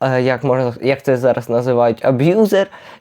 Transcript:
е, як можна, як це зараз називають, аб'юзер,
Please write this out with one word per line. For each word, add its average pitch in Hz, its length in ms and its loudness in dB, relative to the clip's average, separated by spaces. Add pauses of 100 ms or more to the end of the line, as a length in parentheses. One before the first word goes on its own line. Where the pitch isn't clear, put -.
е, 127 220 0
як 123 220 -2
можна, 127 380 0
як 135 200 -2
це 131 140 0
зараз 120 320 -2
називають, 120 560 0
аб'юзер, 190 640 2 (340)